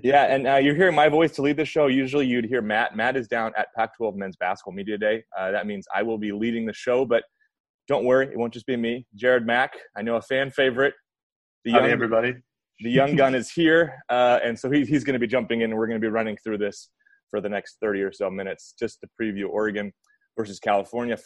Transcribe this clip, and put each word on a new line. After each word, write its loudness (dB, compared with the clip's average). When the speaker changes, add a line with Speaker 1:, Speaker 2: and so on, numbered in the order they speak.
Speaker 1:
Yeah, 6
and, 2
uh, 2
you're 4
hearing 4
my 6
voice 2
to -4
lead 0
the 0
show. 2
Usually 0
you'd 0
hear -2
Matt. 0
Matt 0
is -4
down -4
at -2
Pac-twelve -4
Men's -8
Basketball -6
Media -8
Day. -2
Uh, -4
that -2
means -8
I 0
will -2
be -4
leading -4
the -6
show, 0
but 0
don't -2
worry, 4
it -10
won't -4
just -14
be -2
me. -4
Jared 2
Mack, 0
I -10
know -2
a -2
fan -4
favorite. 2
The -2
Speaker 2:
Howdy, 6
Speaker 1:
young, 2
Speaker 2:
everybody. 0
Speaker 1:
the -6
young 4
gun 4
is -4
here, 2
uh, 4
and -2
so -4
he, 2
he's 0
gonna 0
be 0
jumping 0
in, 0
and -4
we're 0
gonna -2
be -2
running -2
through -4
this -6
for -4
the -6
next -8
thirty 0
or -2
so -4
minutes -10
just -6
to -20
preview -4
Oregon -2
versus -8
California. -2